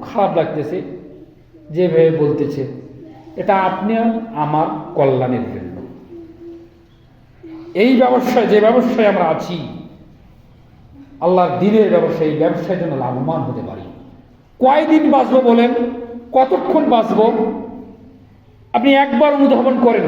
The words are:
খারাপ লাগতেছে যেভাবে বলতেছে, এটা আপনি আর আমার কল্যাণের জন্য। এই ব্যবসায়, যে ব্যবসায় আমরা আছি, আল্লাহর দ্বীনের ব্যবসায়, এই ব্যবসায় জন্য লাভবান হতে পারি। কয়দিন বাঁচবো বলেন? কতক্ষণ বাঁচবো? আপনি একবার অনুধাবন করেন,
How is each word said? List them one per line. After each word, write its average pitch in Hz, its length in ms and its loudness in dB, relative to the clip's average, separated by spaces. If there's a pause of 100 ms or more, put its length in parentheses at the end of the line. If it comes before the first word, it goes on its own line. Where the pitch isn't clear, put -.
খারাপ 185 360 -2
লাগতেছে 156 440 -4 (880)
যেভাবে 165 420 2
বলতেছে, 143 560 -2 (680)
এটা 196 220 0
আপনি 190 400 -2
আর 226 220 -2 (160)
আমার 151 320 -2 (280)
কল্যাণের 127 480 0 (100)
জন্য। - 280 -12 (1900)
এই 233 240 2
ব্যবসায়, 247 500 2
যে 208 120 4
ব্যবসায় 226 480 2
আমরা 190 160 2
আছি, 156 440 -4 (1500)
আল্লাহর 180 360 2
দ্বীনের 208 320 2
ব্যবসায়, 160 400 0
এই 151 80 -2
ব্যবসায় 170 420 -2
জন্য 160 160 -4
লাভবান 131 460 -4
হতে 123 260 -8
পারি। 98 140 -14 (760)
কয়দিন 302 520 4
বাঁচবো 254 300 4
বলেন? 233 300 4 (600)
কতক্ষণ 269 580 2
বাঁচবো? 226 640 2 (1200)
আপনি 277 200 2
একবার 277 400 2
অনুধাবন 254 460 2
করেন, 226 280 4